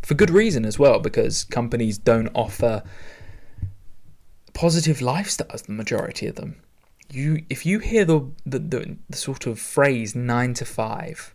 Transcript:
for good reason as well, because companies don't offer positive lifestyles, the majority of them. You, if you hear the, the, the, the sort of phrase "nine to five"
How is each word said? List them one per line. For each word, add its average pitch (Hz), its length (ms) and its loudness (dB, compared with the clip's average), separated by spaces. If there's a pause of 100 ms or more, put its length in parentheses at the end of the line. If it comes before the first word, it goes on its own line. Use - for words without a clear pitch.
for - 100 0
good 175 160 6
reason 175 360 4
as 107 120 -2
well, 139 220 8
because - 460 0
companies 117 520 -2
don't 113 380 4
offer 110 480 0 (1700)
positive 160 440 2
lifestyles, - 680 -4
the - 80 -12
majority - 560 -4
of - 80 -6
them. - 260 -12 (480)
You, 151 400 -2
if - 160 -6
you 196 140 2
hear 220 240 4
the, 156 260 4 (160)
the, 135 140 -4
the, - 380 -6 (120)
the - 80 -10
sort - 280 -6
of 113 120 -4
phrase 131 580 2
"nine 123 400 0
to - 100 -6
five" - 680 -6